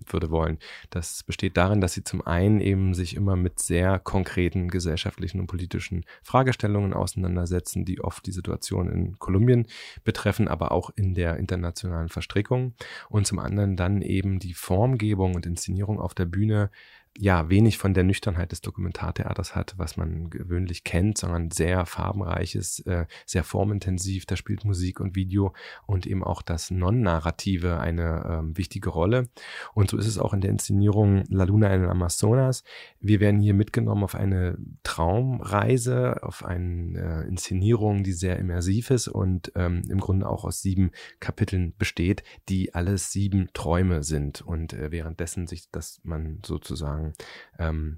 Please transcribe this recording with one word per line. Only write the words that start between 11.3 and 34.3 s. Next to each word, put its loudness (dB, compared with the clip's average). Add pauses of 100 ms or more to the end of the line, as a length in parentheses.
internationalen -4
Verstrickung. -2 (340)
Und 2
zum -2
anderen 0
dann 2
eben 0
die -8
Formgebung 2
und -2
Inszenierung -2
auf -4
der 0
Bühne, 2 (480)
ja, 4
wenig 6
von 2
der 4
Nüchternheit 0
des -10
Dokumentartheaters -4
hat, -4
was -6
man -4
gewöhnlich -4
kennt, 2
sondern -2
sehr 2
farbenreiches, -4
äh, 0 (200)
sehr 0
formintensiv. -2
Da -2
spielt -6
Musik -2
und -4
Video 0 (340)
und -2
eben -2
auch -2
das -4
Non-Narrative 2
eine, 0
ähm, -4
wichtige -4
Rolle. 2 (460)
Und 4
so -2
ist 0
es -2
auch 0
in 0
der 2
Inszenierung 4
La 2
Luna 4
en 4
el 2
Amazonas. 2 (380)
Wir 4
werden 6
hier 6
mitgenommen 2
auf -4
eine 0 (280)